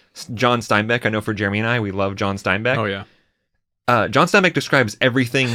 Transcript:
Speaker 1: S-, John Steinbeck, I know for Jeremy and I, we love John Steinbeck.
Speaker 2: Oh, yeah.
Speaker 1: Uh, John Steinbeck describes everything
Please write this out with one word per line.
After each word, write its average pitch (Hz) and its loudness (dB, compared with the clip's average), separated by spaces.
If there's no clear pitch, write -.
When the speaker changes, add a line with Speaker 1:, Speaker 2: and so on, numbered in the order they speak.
Speaker 1:
S-, - -16
John 120 2
Steinbeck, 110 0
I - 0
know 107 -2
for 110 -4
Jeremy 101 -2
and 113 -2
I, 120 0
we 101 -2
love 98 -2
John 98 -2
Steinbeck. 107 -2
Speaker 2:
Oh, 113 -2
yeah. 98 -6
Speaker 1:
Uh, 113 4
John 139 2
Steinbeck 185 4
describes 131 0
everything 127 2